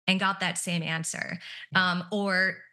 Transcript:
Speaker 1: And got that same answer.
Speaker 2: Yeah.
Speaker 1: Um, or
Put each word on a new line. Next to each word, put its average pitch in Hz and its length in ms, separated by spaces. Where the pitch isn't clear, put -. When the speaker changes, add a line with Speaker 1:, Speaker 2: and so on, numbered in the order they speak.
Speaker 1:
And 190 120
got 196 200
that 175 200
same 170 240
answer. 165 560
Speaker 2:
Yeah. 185 200
Speaker 1:
Um, 175 200
or 190 460